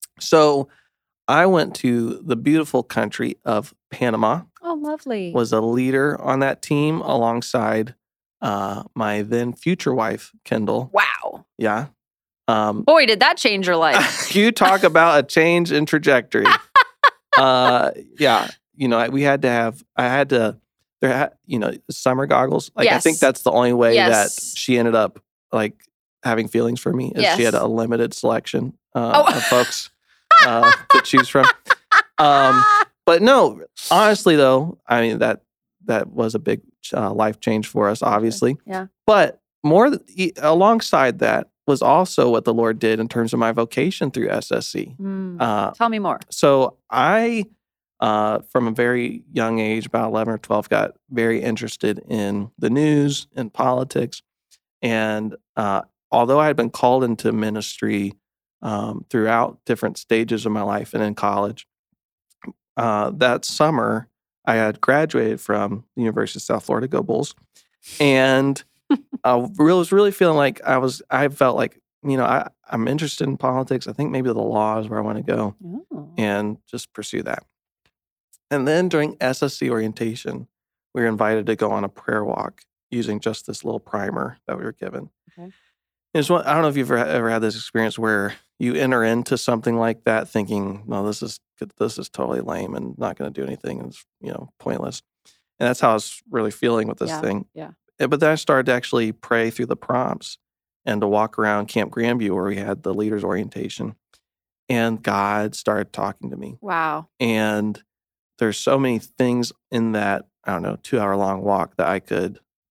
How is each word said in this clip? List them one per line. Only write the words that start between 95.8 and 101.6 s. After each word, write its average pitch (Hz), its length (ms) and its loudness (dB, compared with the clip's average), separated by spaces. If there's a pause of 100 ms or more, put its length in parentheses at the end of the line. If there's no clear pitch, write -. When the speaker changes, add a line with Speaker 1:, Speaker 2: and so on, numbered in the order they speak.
Speaker 1:
I - 20 2
was - 360 -6
really 110 220 -4
feeling 117 380 -2
with - 80 -10
this - 120 -6
Speaker 2:
Yeah, 156 120 -8
Speaker 1:
thing. 104 320 -6
Speaker 2:
yeah. 156 180 -18 (280)
Speaker 1:
Eh, 139 80 0
but 143 120 -2
then 156 120 2
I 160 40 0
started 135 300 0
to 127 80 0
actually 120 400 -2
pray 113 380 -2
through 117 160 -6
the 123 100 -4
prompts - 600 -6 (480)
and 107 160 -2
to 104 60 0
walk 104 320 0
around 104 300 0